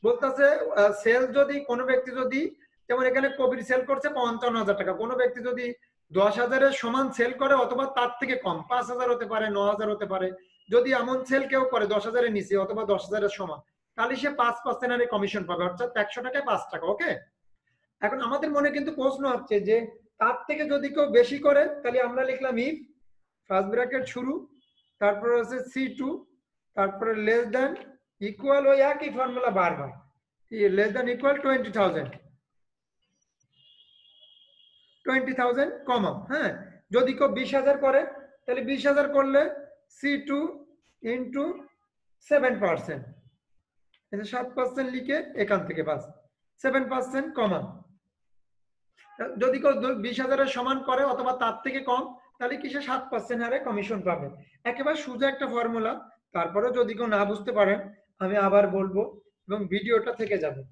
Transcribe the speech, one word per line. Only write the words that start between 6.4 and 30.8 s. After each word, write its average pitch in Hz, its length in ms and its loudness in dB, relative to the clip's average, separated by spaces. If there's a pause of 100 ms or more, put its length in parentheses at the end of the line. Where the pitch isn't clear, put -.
সমান 254 400 -2
sell 254 200 0
করে 269 220 2
অথবা 254 320 2
তার 247 240 0 (100)
থেকে - 160 -2
কম, 170 340 -4
পাঁচ 247 160 0
হাজার 240 260 -2
হতে 233 140 -2
পারে, 214 240 -2
ন 202 180 2
হাজার 208 240 0
হতে 208 140 -4
পারে, 185 260 -2 (400)
যদি 247 220 4
এমন 254 320 0
sell 269 220 2
কেউ 269 240 2
করে 214 160 2
দশ 208 180 0
হাজারের 233 260 2
নিচে 196 260 0
অথবা 202 280 -2
দশ 196 160 2
হাজারের 202 280 0
সমান, 175 300 -8 (360)
তাহলে 247 200 -2
সে 277 140 -2
পাঁচ 240 260 0 (100)
পার্সেন্ট 247 260 -2
হারে 240 140 2
commission 202 380 -2
পাবে, 175 200 -2
অর্থাৎ 240 340 -4
একশো 214 240 -2
টাকায় 254 240 -4
পাঁচ 214 160 0 (100)
টাকা, 165 140 -6
ওকে? 208 340 -2 (800)
এখন 220 220 -2
আমাদের 285 300 -2
মনে 285 200 2
কিন্তু 294 200 -4
প্রশ্ন 269 340 -2
হচ্ছে 240 360 0
যে 220 440 0 (120)
তার 226 160 2 (140)
থেকে 302 180 -2
যদি 285 240 0
কেউ 285 200 2
বেশি 240 300 4
করে, 285 280 4
তাহলে 254 340 -2
আমরা 247 220 0
লিখলাম 262 320 -2
if, 262 200 -2 (720)
first 196 220 0
bracket 247 360 0
শুরু, 269 420 -6 (520)
তারপর 208 400 2
হচ্ছে 254 240 -4
সি 254 320 -6
টু, 269 300 -6 (480)
তারপরে 196 400 -2
less 220 420 2
than 262 200 0 (460)
equal, 277 460 2
ওই 269 140 8
একই 285 280 2
formula 247 400 -2
বারবার, 170 400 0 (600)
less 202 460 2